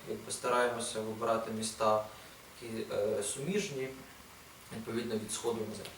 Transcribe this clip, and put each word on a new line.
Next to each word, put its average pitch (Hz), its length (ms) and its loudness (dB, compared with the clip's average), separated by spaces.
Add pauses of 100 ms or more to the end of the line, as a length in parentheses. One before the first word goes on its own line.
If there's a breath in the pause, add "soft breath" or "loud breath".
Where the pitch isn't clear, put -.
(100)
якби, - 220 -4
стараємося 120 680 2
вибирати 113 500 2
міста, 110 540 4 (560 loud breath)
які, 113 320 -4
е, 104 300 4
суміжні, 143 640 0 (880)
відповідно, 113 400 -2
від 104 160 -2
сходу 113 280 0 (100)
на 98 60 -6
захід. - 220 -8